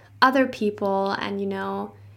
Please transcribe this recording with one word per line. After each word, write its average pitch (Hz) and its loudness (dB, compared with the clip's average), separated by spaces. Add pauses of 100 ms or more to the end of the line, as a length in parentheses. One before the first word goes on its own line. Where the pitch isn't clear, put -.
(220)
other 262 6
people 202 0
and, 202 -4
you 196 -2
know, 196 -4 (240)